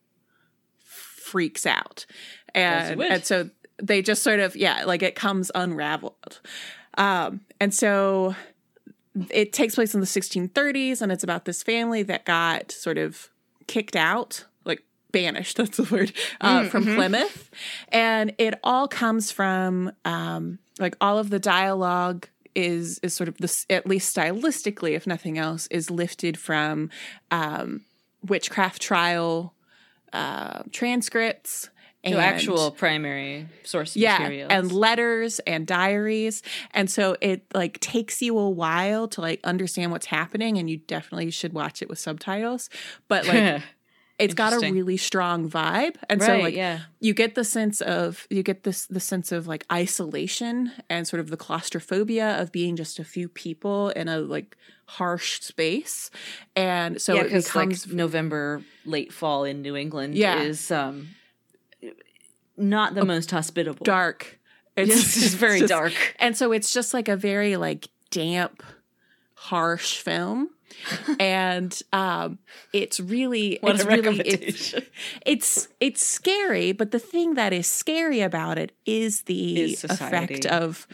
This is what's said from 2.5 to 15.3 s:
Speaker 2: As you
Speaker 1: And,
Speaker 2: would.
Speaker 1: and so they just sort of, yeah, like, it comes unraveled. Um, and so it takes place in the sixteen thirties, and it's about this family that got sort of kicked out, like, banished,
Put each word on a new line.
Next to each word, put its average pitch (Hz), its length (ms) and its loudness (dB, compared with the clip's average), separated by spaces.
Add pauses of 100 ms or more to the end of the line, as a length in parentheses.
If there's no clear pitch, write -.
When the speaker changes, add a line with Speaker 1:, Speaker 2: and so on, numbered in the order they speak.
Speaker 2:
As 170 320 2
you 165 60 -4
Speaker 1:
And, 160 60 -4
Speaker 2:
would. 339 140 0
Speaker 1:
and 180 140 0
so 185 240 0 (300)
they 202 200 2
just 208 220 2
sort 214 180 4
of, 185 160 0
yeah, 170 300 2
like, 180 160 0
it 185 120 0
comes 190 400 -2
unraveled. 156 840 -4 (560)
Um, 190 460 2 (180)
and 202 140 2
so 196 600 4 (960)
it 208 220 2
takes 226 220 2
place 214 200 2
in 208 60 2
the 190 60 2
sixteen 185 420 -2
thirties, 262 540 0
and 202 100 0
it's 175 120 -2
about 175 200 -4
this 175 180 -6
family 233 420 0
that 190 200 -4
got 165 480 0
sort 165 260 -4
of 156 300 -6 (380)
kicked 214 300 -4
out, 175 500 0 (180)
like, - 180 -4 (300)
banished, 180 440 0